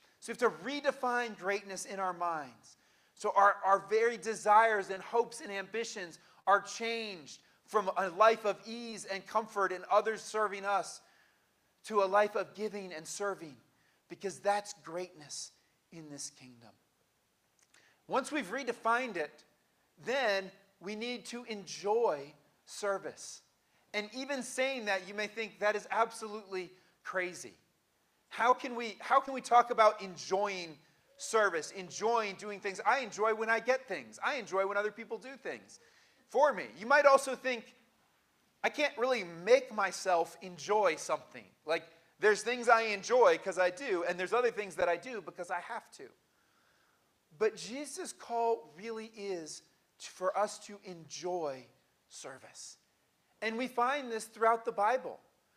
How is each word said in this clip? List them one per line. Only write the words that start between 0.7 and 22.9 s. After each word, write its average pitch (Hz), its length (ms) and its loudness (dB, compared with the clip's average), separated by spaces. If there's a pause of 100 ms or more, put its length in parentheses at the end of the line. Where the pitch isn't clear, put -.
greatness 196 480 -4
in 202 120 -8
our 190 140 -2
minds. 160 640 -6 (380)
So - 200 -4
our, 196 300 8
our 190 240 4
very 226 300 2
desires 208 720 4
and 190 120 -6
hopes - 380 0
and 311 100 -12
ambitions 196 680 -6 (280)
are 196 140 8
changed 214 800 -8 (240)
from 196 320 0
a 185 140 0
life 220 340 6
of 196 220 2
ease 226 400 -10
and 190 200 -8
comfort 208 460 0
and 180 180 -8
others 208 320 2
serving 202 440 -2
us 196 340 -2 (840)
to 214 180 2
a - 20 6
life 208 320 2
of 165 180 -4
giving 196 380 -8
and 160 140 -12
serving, 165 500 -8 (520)
because 180 300 -10
that's 202 360 -2 (100)
greatness 160 680 -12 (400)
in 160 180 -16
this 143 200 -12
kingdom. 120 400 -20 (1400)
Once 254 260 -2
we've 254 180 -4
redefined 233 640 -2
it, - 280 -6 (600)
then 196 460 0 (300)
we 202 160 -8
need 240 300 -8
to 240 180 -10
enjoy 190 880 -2 (320)
service. - 800 -6 (500)